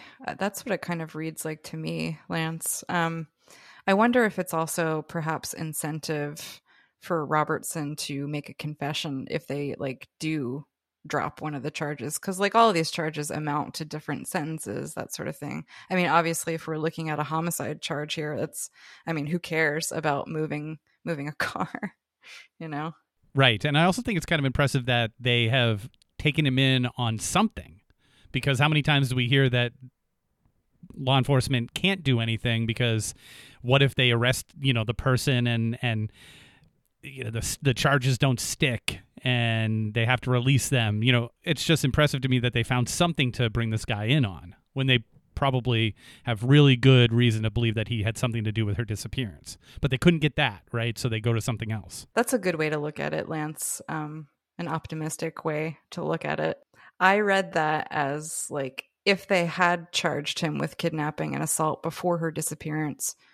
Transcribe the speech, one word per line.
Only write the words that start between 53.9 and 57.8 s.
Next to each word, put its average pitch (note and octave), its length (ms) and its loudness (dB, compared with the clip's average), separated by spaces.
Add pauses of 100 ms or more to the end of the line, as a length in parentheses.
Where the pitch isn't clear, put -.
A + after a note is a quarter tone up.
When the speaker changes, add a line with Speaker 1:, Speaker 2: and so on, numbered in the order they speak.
Speaker 1:
an E3+ 100 -6
optimistic D#3 760 -6
way D#3 320 -4 (140)
to E3+ 120 -8
look D#3+ 220 -4
at D3+ 140 -4
it. D#3 200 -2 (400)
I F#3+ 200 6
read G3 340 2
that D#3 380 0